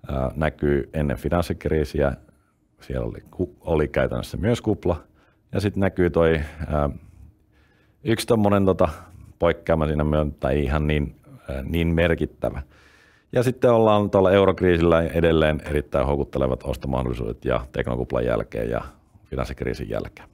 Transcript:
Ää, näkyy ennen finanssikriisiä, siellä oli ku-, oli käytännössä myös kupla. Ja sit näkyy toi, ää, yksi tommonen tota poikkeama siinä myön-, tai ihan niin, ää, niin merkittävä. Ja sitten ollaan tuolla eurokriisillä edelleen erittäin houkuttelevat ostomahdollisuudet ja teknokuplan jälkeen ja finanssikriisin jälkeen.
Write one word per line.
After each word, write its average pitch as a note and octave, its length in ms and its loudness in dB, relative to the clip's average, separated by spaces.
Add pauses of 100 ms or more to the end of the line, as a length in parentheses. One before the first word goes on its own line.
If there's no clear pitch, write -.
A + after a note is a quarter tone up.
Ää, C2 280 -2
näkyy D2 580 -2
ennen D2 220 -2
finanssikriisiä, D#2 960 -2 (680)
siellä B1 260 -6
oli - 140 -10 (100)
ku-, - 300 -6
oli D2+ 280 0
käytännössä - 480 -4
myös A2+ 240 0
kupla. F2+ 360 -2 (560)
Ja F2+ 80 -2
sit G2 160 -2
näkyy F#2 340 2
toi, E2 300 4 (260)
ää, D2 240 0 (1120)
yksi A2 220 -2
tommonen G2+ 380 4
tota F#2 240 2 (500)
poikkeama E2 480 0
siinä D2+ 180 0
myön-, D2+ 360 0
tai C#2 220 0
ihan D2+ 240 -2
niin, D2 300 -2 (320)
ää, C2+ 140 -8
niin E2 260 -2
merkittävä. E2 760 -2 (720)
Ja B2 80 2
sitten B2+ 280 2
ollaan G#2+ 400 4
tuolla F#2+ 220 4
eurokriisillä E2+ 680 4
edelleen D#2+ 640 2
erittäin D2 420 -2
houkuttelevat C2+ 580 -2
ostomahdollisuudet B1+ 800 -6
ja B1 160 -2 (120)
teknokuplan B1 520 -4
jälkeen A1+ 460 -4
ja A#1 100 -4 (440)
finanssikriisin B1 680 -8
jälkeen. - 440 -10